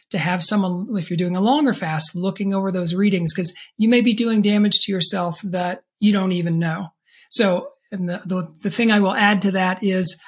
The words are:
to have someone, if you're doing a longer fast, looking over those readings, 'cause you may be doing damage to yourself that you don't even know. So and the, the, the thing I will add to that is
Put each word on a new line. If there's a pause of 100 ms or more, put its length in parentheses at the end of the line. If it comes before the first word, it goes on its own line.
(100)
to
have
someone,
if
you're
doing
a
longer
fast,
looking
over
those
readings,
'cause (240)
you
may
be
doing
damage
to
yourself
that (180)
you
don't
even
know. (420)
So (180)
and
the,
the,
the
thing
I
will
add
to
that
is